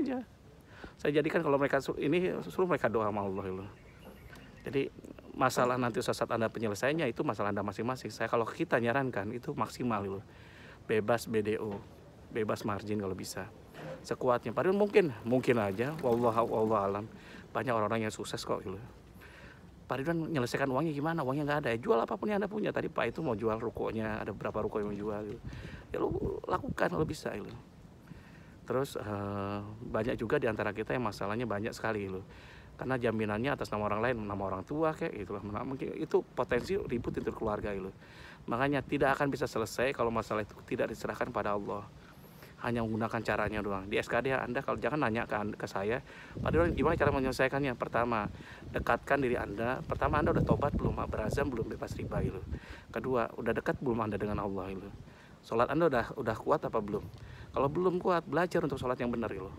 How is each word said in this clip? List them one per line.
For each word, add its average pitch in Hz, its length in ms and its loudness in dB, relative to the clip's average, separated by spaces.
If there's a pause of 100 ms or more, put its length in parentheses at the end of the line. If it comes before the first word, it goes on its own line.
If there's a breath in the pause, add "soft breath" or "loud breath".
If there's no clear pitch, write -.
aja. 254 160 -2 (720 loud breath)
Saya 151 260 2
jadikan 156 220 4
kalau 143 160 6
mereka 139 240 4
su-, - 160 -2
ini, 175 340 4 (160)
suruh 180 220 2
mereka 135 180 4
doa 107 220 2
sama 101 160 0
Allah, 98 240 -2
gitu. 95 160 -6 (1000 loud breath)
Jadi, 139 180 0 (520)
masalah 127 420 4
nanti 123 240 0
saat 113 300 0
Anda 113 180 2
penyelesaiannya, 120 600 0
itu 156 160 -2
masalah 107 240 0
Anda 101 160 0
masing-masing. 110 480 -4
Saya, 113 160 -2
kalau 117 160 4
kita 165 320 0
nyarankan, 117 560 0
itu 120 240 -6
maksimal, 110 480 0
gitu. 98 160 -4 (640 loud breath)
Bebas 113 420 4
B 113 140 2
D 107 180 0
O, 101 220 -4 (480)
bebas 110 340 -2
margin 104 380 -2
kalau 95 160 -2
bisa. 101 320 -8 (560 loud breath)
Sekuatnya. 123 500 2
Padahal 185 220 4
mungkin, 202 340 6 (160)
mungkin 123 320 6
aja, 110 400 0
wallahu, 117 460 4
wallahu 110 420 4
alam. 101 180 -2 (460 loud breath)
Banyak 117 220 0
orang-orang 110 340 2
yang 107 60 -2
sukses - 320 -6
kok, - 180 -2
gitu. 95 160 -6 (1080 loud breath)
"Pak 127 100 0
Ridwan, 160 320 0
menyelesaikan 139 400 2
uangnya 151 240 2
gimana? 156 300 0
Uangnya 139 180 2
nggak 147 240 2
ada." - 80 4
Ya, 117 60 0
jual 220 180 4
apapun 214 320 0
yang 202 80 2
Anda 202 80 0
punya. 190 240 0
Tadi - 160 -2
Pak 113 240 0
itu 139 80 -6
mau 143 160 0
jual 110 240 0
rukonya, 110 640 -2
ada 113 80 -4
beberapa 110 320 -2
ruko 107 160 -2
yang 104 140 -2
mau - 20 -4
jual, 104 300 -4
gitu. 107 160 -8 (500 loud breath)
Ya, - 80 -2
lu - 480 0
lakukan 196 480 0
kalau 160 80 2
bisa, 160 320 -4
gitu. 98 160 -8 (1120 loud breath)
Terus, 131 320 0
eh, 101 640 -2 (320)
banyak 117 240 2
juga 117 240 2
di 135 80 2
antara 107 240 0
kita 107 240 -2
yang 127 80 0
masalahnya 104 400 -2
banyak 110 320 -2
sekali, 107 320 -2
gitu. 92 160 -6 (560 loud breath)
Karena 131 160 0
jaminannya 110 640 2
atas 110 80 -2
nama 104 240 0
orang 104 80 0
lain, 117 240 2
nama 101 160 -4
orang 95 240 -2
tua 156 320 0
kayak, 165 240 -4
gitu 101 160 -6
lah. 98 80 -6
Mungkin 113 560 -6
itu - 320 4
potensi 123 480 2
ribut 120 320 -2
itu 127 240 -4
keluarga, 104 400 0
gitu. 95 160 -4 (560 loud breath)
Makanya 135 320 2
tidak 139 400 2
akan 143 160 4
bisa 127 160 -2
selesai 120 400 0
kalau 117 240 0
masalah 107 320 -2
itu - 160 -18
tidak 117 320 -2
diserahkan 110 400 -4
pada 104 240 0
Allah. 104 240 -4 (800 loud breath)
Hanya 120 240 0
menggunakan 113 320 0
caranya 107 400 2
doang. 101 320 -2
Di 120 80 2
S - 80 0
K 120 160 2
D 135 80 0
Anda 123 320 0
kalau, 117 160 0
jangan 117 320 2
nanya 117 160 0
ke - 80 -2
Anda, 107 240 -2
ke 110 80 -4
saya, 107 320 -2 (400 loud breath)
"Pak - 80 -2
Ridwan, 165 240 4
gimana 143 240 2
cara 147 160 4
menyelesaikannya?" 131 640 2
Pertama, 117 560 0 (400 loud breath)
dekatkan - 480 2
diri 120 160 2
Anda. 113 480 -2
Pertama, 143 400 2
Anda 165 80 6
udah - 160 4
tobat - 240 4
belum, 113 400 0
berazam 110 400 0
belum, 113 160 0
bebas 107 320 -6
riba, 104 240 -2
gitu. 98 160 -2 (560 loud breath)
Kedua, 117 400 2
udah 117 160 0
dekat 160 320 0
belum 113 240 2
Anda 104 80 0
dengan 104 240 -2
Allah, 98 320 -2
gitu. 95 160 -8 (560 loud breath)
Sholat 120 240 4
Anda 160 240 4
udah, 117 140 4 (100)
udah 110 240 0
kuat 135 240 4
apa 123 160 0
belum? 104 240 0 (500 loud breath)
Kalau 127 160 4
belum 175 300 2
kuat, 170 260 4
belajar 170 380 2
untuk 139 160 0
sholat 127 180 0
yang 120 140 0
benar 113 180 0
gitu 95 160 -6
loh. 98 140 -10